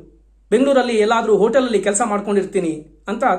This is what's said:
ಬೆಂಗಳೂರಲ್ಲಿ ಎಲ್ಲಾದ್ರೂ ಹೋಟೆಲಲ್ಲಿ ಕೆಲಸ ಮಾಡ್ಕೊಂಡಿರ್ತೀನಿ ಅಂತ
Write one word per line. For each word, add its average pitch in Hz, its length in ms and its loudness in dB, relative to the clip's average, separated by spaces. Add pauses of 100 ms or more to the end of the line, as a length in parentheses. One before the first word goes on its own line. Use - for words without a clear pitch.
(500)
ಬೆಂಗಳೂರಲ್ಲಿ 247 460 2
ಎಲ್ಲಾದ್ರೂ 214 400 2
ಹೋಟೆಲಲ್ಲಿ 226 460 2
ಕೆಲಸ 202 220 -2
ಮಾಡ್ಕೊಂಡಿರ್ತೀನಿ 190 1040 -4
ಅಂತ 226 160 -4 (140)